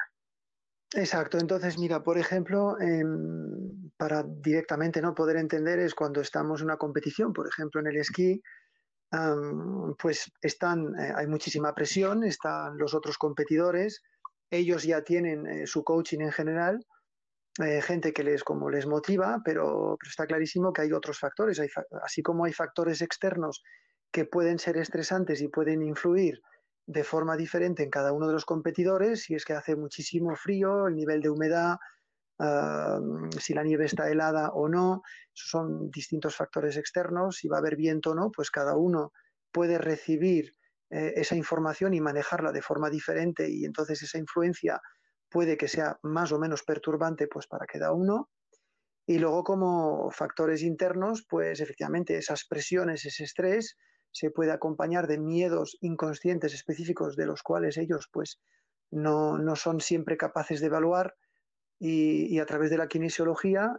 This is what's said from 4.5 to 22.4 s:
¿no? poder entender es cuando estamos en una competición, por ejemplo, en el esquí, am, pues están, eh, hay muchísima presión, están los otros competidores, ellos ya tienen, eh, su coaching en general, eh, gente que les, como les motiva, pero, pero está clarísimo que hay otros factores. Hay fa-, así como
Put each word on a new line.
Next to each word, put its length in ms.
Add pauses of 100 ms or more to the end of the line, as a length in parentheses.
¿no? 140
poder 220
entender 420
es 160
cuando 260
estamos 380
en 60
una 120
competición, 560
por 140
ejemplo, 340
en 60
el 100
esquí, 460 (680)
am, 840
pues 340 (100)
están, 580
eh, 160
hay 120
muchísima 460
presión, 500
están 540
los 160
otros 240
competidores, 840 (480)
ellos 320
ya 180
tienen, 460
eh, 180
su 180
coaching 360
en 120
general, 540 (800)
eh, 180
gente 320
que 100
les, 200
como 260
les 160
motiva, 580
pero, 560
pero 100
está 180
clarísimo 460
que 100
hay 80
otros 260
factores. 420
Hay 100
fa-, 160 (180)
así 180
como 240